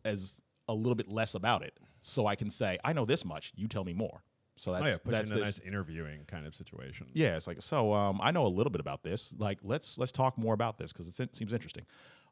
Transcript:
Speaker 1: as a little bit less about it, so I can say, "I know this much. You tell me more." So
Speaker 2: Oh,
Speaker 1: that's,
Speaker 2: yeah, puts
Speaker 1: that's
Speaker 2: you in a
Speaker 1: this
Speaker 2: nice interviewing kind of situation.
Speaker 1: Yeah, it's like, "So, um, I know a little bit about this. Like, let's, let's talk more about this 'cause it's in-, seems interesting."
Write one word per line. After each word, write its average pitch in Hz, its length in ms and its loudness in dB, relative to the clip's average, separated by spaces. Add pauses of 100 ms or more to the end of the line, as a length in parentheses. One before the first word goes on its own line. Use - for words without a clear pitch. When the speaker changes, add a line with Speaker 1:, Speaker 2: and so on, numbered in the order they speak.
Speaker 1:
as 98 340 -4 (280)
a 117 60 2
little 113 200 4
bit 110 180 -4
less 110 220 0
about 107 280 4
it, - 160 -12 (220)
so - 260 2
I 101 100 4
can 104 120 -4
say, 104 340 0
"I 160 120 2
know 135 100 2
this 135 220 4
much. 78 300 -8
You 101 120 -2
tell 101 160 -2
me 87 80 -4
more." 101 300 -4 (340)
So - 140 -6
Speaker 2:
Oh, 90 80 2
Speaker 1:
that's, 147 140 2
Speaker 2:
yeah, 90 60 2
puts - 120 -4
Speaker 1:
that's 107 200 0
Speaker 2:
you 107 60 0
in 107 60 2
a - 20 2
Speaker 1:
this 104 140 0
Speaker 2:
nice - 80 -14
interviewing 80 600 -6
kind 78 200 -10
of 78 80 -12
situation. - 580 -14
Speaker 1:
Yeah, 123 240 4
it's 80 100 -4
like, - 140 -8
"So, 117 320 2
um, 101 300 4
I 117 80 6
know 165 160 4
a - 20 6
little 90 220 4
bit 85 100 -2
about 71 220 -6
this. - 340 -4
Like, 101 260 -2
let's, 123 360 -4
let's 127 140 -2
talk 131 260 2
more 113 160 2
about 110 240 0
this 82 160 -6
'cause 82 140 -12
it's 90 120 -10
in-, - 140 -4
seems 107 180 -4
interesting." - 320 -6 (480)